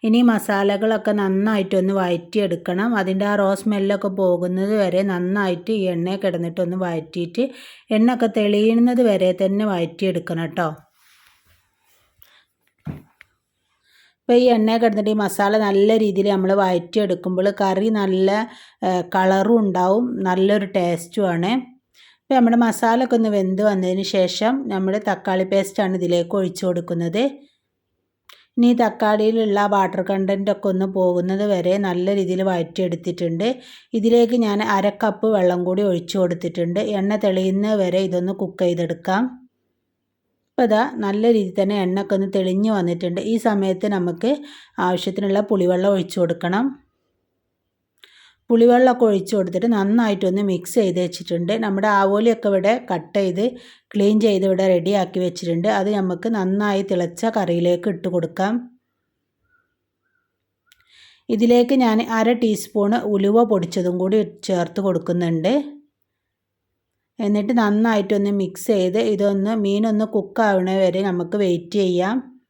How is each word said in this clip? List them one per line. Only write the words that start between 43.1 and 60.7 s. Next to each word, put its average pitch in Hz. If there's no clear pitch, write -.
ഈ 226
സമയത്ത് 196
നമുക്ക് 175
ആവശ്യത്തിനുള്ള 196
പുളിവെള്ളം 185
ഒഴിച്ചു 185
കൊടുക്കണം. 175
പുളിവെള്ളമൊക്കെ 240
ഒഴിച്ച് 196
കൊടുത്തിട്ട് 185
നന്നായിട്ടൊന്ന് 202
മിക്സ് 180
ചെയ്ത് 180
വെച്ചിട്ടുണ്ട്. 170
നമ്മുടെ 196
ആവോലിയൊക്കെ 208
ഇവിടെ 196
കട്ട് 175
ചെയ്ത് 185
ക്ലീൻ 208
ചെയ്ത് 196
ഇവിടെ 190
റെഡിയാക്കി 185
വെച്ചിട്ടുണ്ട്. 170
അത് 196
നമുക്ക് 185
നന്നായി 196
തിളച്ച 180
കറിയിലേക്ക് 175
ഇട്ട് 170
കൊടുക്കാം. 180